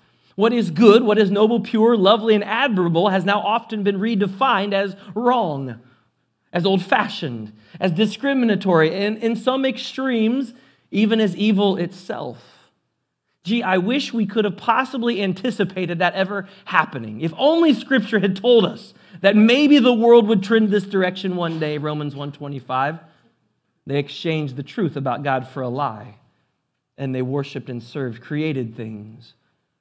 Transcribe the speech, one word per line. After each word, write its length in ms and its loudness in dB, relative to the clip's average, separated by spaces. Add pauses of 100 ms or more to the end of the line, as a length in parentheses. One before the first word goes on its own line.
(360)
what 180 2
is 180 0
good, 320 8
what 140 2
is 120 4
noble, 300 2
pure, 380 2
lovely, 360 4
and 100 2
admirable 680 0
has 160 0
now 160 0
often 420 -4
been 140 -2
redefined 760 -2
as 220 -2 (180)
wrong, 680 -2 (720)
as 120 -2
old-fashioned, 840 -2 (300)
as 100 0
discriminatory, 1040 2
and 220 -2
in 180 -2
some 300 -2
extremes, 880 -2 (360)
even 300 0
as 160 0
evil 400 2
itself. 920 -10 (720)
Gee, 180 -2
I 160 0
wish 360 -2
we 120 0
could 200 -2
have 100 -4
possibly 640 -2
anticipated 800 -4
that 140 0
ever 340 -4 (160)
happening. 560 -2
If 180 -4
only 360 4
Scripture 460 0
had 180 0
told 280 4
us 280 -8 (260)
that 160 4
maybe 440 6
the 140 6
world 340 6
would 160 2
trend 260 2
this 160 0
direction 500 -2
one 240 -4
day, 180 -4
Romans 380 -6
one 160 -10
twenty-five. 680 -6 (840)
They 140 -4
exchanged 560 -6
the 80 -10
truth 320 -4
about 280 -4
God 240 -4
for 140 -12
a 80 -6
lie, 460 -8 (800)
and 160 -8
they 80 -4
worshiped 480 -8
and 140 -10
served 380 -10
created 540 -6
things 580 -16 (480)